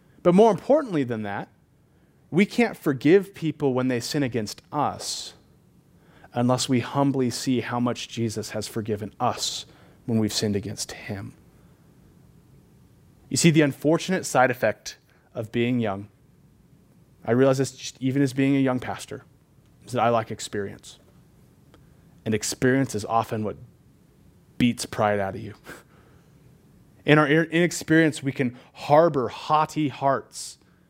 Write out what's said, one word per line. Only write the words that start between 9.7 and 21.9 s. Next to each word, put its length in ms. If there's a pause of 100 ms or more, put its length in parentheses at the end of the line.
when 120
we've 140
sinned 220
against 380
him. 420 (1900)
You 80
see, 140
the 120
unfortunate 640
side 240
effect 480 (360)
of 160
being 300
young, 280 (1160)
I 80
realize 260
this 140
just 280
even 220
as 100
being 220
a 60
young 200
pastor, 440 (600)
is 80
that 100
I 80
lack 200
experience. 720 (1200)